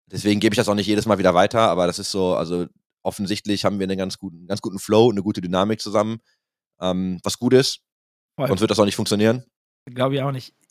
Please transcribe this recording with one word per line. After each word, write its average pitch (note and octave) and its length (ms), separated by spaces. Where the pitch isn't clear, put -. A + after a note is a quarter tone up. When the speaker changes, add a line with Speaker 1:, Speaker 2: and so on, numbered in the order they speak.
Speaker 1:
Deswegen G#2 300
gebe A2 120
ich - 40
das A2 120
auch G2+ 60
nicht G#2 120
jedes G#2 180
Mal G#2 120
wieder F#2 160
weiter, G#2 280
aber F2+ 260
das F2 100
ist G2+ 140
so, F#2 240
also E2+ 320
offensichtlich G2+ 600
haben G2+ 160
wir G2 60
einen F#2+ 120
ganz F#2+ 200
guten, E2+ 300
ganz G2+ 140
guten G2+ 180
Flow, A2 300
eine G2+ 140
gute G#2 160
Dynamik F#2 400
zusammen, G#2+ 400
ähm, F#2 420
was - 160
gut B2 140
ist. C3 260
Speaker 2:
Voll. C3+ 140
Speaker 1:
Sonst F#2 100
wird G#2+ 100
das G#2 100
auch G#2 60
nicht G2 120
funktionieren. A2 480
Speaker 2:
Glaub B2+ 260
ich C#3 100
auch C#3 100
nicht. C3 220